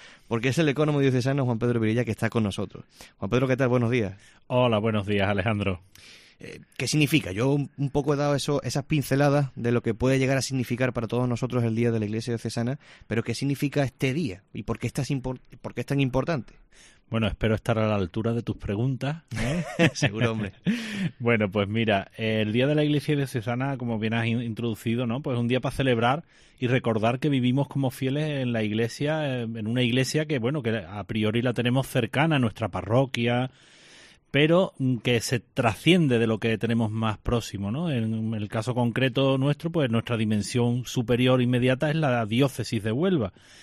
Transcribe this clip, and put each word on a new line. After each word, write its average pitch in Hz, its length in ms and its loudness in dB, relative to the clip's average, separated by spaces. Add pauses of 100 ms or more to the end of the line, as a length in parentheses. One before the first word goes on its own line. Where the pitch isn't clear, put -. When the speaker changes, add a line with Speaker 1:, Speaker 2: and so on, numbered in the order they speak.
(280)
Speaker 1:
porque 117 220 0
es 123 80 0
el 160 100 4
ecónomo 147 320 2
diocesano 135 460 2
Juan 120 140 0
Pedro 120 200 0
Virilla 110 240 2
que 113 80 -2
está 110 180 -2
con 113 140 0
nosotros. 98 400 -6 (340)
Juan 95 140 -6
Pedro, 127 160 2
¿qué 127 80 2
tal? 127 140 2
Buenos 120 200 2
días. 104 300 -2 (280)
Speaker 2:
Hola, 123 320 2
buenos 107 280 0
días, 101 220 2
Alejandro. 101 520 -2 (560)
Speaker 1:
Eh, - 220 -18 (160)
¿qué 131 100 -4
significa? 143 460 2
Yo 110 220 0
un, 143 240 -2
un 139 140 -2
poco 143 220 0
he 143 40 0
dado 143 180 0
eso, 143 280 -2
esas 131 200 -4
pinceladas 143 720 2
de 120 160 -2
lo 120 100 2
que 113 120 -2
puede 131 260 2
llegar 135 180 2
a 127 40 0
significar 127 500 -2
para 113 160 -6
todos 123 220 0
nosotros 120 340 0
el 110 120 0
Día 117 160 2
de 113 80 0
la 107 40 0
Iglesia 110 300 -4
Diocesana, 117 440 -4 (300)
pero 110 160 -2
¿qué 117 100 -6
significa 139 520 -2
este 131 280 -2
día? 127 300 -4 (100)
¿Y 113 100 -8
por 117 140 -6
qué 123 100 -6
es - 40 -4
tan 143 140 -4
impor-, 127 340 -4 (220)
por - 120 -12
qué - 60 -6
es 120 80 -6
tan 139 140 0
importante? 131 540 -2 (540)
Speaker 2:
Bueno, 113 180 0
espero 110 280 2
estar 110 240 -2
a 110 80 2
la 107 80 2
altura 104 380 -2
de 117 80 -2
tus - 160 -6
preguntas, 135 640 -4 (160)
¿eh? 143 240 -2 (160)
Speaker 1:
<laughs> - 140 4
Seguro, 113 400 0
hombre. 104 180 -4 (140)
Speaker 2:
<laughs> 214 540 -4
Bueno, 113 300 2
pues 98 200 0
mira, 107 480 0
el 110 340 0
Día 123 160 2
de 151 80 2
la 151 80 2
Iglesia 147 320 0
Diocesana, 127 600 -4
como 117 200 -4
bien 107 160 -2
has 117 140 0
in-, 117 140 0
introducido, 117 680 -2
¿no? 120 140 -2
Pues 131 180 -2
un 120 80 0
día 123 140 2
para 139 120 -4
celebrar 127 520 2 (340)
y 127 80 -2
recordar 117 520 2
que 156 100 0
vivimos 131 400 2
como 135 220 -2
fieles 143 500 -4
en 123 100 -2
la 117 100 0
iglesia, 127 800 -2
eh, 117 40 -4
en 113 240 -6
una 123 160 2
iglesia 131 420 2
que, 151 140 -2
bueno, 131 220 -2
que 113 180 -2
a 98 260 -8
priori 107 360 0
la 123 120 0
tenemos 123 340 0
cercana 139 480 2
a 139 40 2
nuestra 113 280 0
parroquia, 120 840 0 (800)
pero, 160 480 4
mm, 127 180 0
que 117 240 2
se - 180 -2
trasciende 131 800 2
de 113 80 2
lo 110 120 0
que 113 180 0
tenemos 113 340 0
más 110 260 -2
próximo, 101 540 -4
¿no? 165 180 -4
En 113 440 -2
el 104 160 -6
caso 113 260 -4
concreto 127 600 2
nuestro, 143 340 0
pues 151 180 0
nuestra 113 280 0
dimensión 117 680 0
superior 127 560 2
inmediata 127 480 2
es 147 60 0
la 123 300 0
diócesis 117 580 0
de 110 80 0
Huelva, 139 400 0 (320)